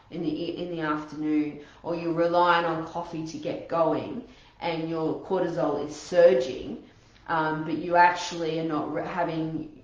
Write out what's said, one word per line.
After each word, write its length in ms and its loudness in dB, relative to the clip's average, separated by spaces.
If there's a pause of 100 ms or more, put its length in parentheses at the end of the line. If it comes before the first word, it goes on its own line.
in 140 -6
the 60 -2
e-, 360 -4
in 100 -8
the 60 -4
afternoon, 760 -2 (240)
or 100 -4
you're 180 -4
relying 540 4
on 220 -2
coffee 400 -8
to 100 -12
get 300 -8
going, 560 0 (380)
and 280 -4
your 360 -2
cortisol 640 -2
is 80 -10
surging, 840 6 (460)
um, 380 0
but 120 -4
you 180 -2
actually 640 4
are 80 -2
not 240 -2
re-, 140 -4
having, 640 -4 (120)